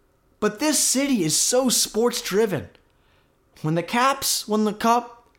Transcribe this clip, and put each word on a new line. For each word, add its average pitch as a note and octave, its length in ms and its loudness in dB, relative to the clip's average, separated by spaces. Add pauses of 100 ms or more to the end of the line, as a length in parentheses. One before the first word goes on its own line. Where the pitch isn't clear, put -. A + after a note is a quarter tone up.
(400)
but G#3 180 -2
this D4+ 200 2
city C4 440 2
is D#3 140 0
so B3+ 320 2
sports-driven. G#3 1000 0 (960)
When D#3 120 0
the E3+ 80 0
Caps B3+ 680 0
won G#3+ 160 0
the G#3+ 80 0
Cup A#3 560 -2 (100)